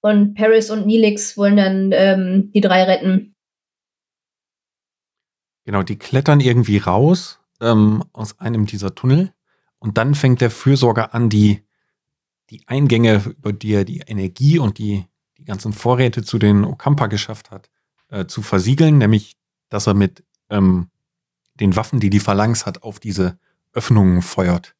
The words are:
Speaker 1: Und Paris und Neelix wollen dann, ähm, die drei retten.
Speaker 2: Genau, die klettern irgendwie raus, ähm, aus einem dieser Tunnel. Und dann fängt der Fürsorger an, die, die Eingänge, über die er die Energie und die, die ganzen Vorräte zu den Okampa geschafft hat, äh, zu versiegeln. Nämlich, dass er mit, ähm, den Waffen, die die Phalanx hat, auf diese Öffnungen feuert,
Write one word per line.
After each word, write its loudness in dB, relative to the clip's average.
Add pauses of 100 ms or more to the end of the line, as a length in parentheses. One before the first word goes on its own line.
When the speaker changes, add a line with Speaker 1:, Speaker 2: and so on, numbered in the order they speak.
Speaker 1:
Und 2
Paris 2
und -4
Neelix 0
wollen 2
dann, 0
ähm, 0
die 2
drei 2
retten. -2 (2250)
Speaker 2:
Genau, -2
die -6
klettern 0
irgendwie 2
raus, 0 (200)
ähm, 2
aus -14
einem -4
dieser -8
Tunnel. 0 (460)
Und -6
dann 0
fängt 0
der 0
Fürsorger 0
an, 0
die, 2 (840)
die -20
Eingänge, 2
über -8
die -6
er 0
die -10
Energie -2
und -2
die, -6 (300)
die -20
ganzen -10
Vorräte -2
zu -6
den 4
Okampa -2
geschafft -10
hat, -20 (380)
äh, -8
zu -12
versiegeln. 2
Nämlich, 0 (320)
dass -6
er 0
mit, -2 (240)
ähm, 0 (640)
den -2
Waffen, -4
die 0
die 2
Phalanx -2
hat, -12
auf -18
diese -4 (340)
Öffnungen 2
feuert, -4